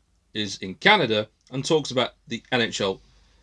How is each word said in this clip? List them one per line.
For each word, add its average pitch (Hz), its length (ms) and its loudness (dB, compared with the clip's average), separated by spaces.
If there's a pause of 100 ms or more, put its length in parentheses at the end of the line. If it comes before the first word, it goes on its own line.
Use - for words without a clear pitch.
(340)
is 107 240 -6
in 92 160 -8
Canada 120 540 2 (240)
and 135 120 -4
talks 156 280 0
about 123 220 -2 (140)
the 117 140 -6 (100)
N 123 100 2
H 107 200 -2
L 95 180 -2 (440)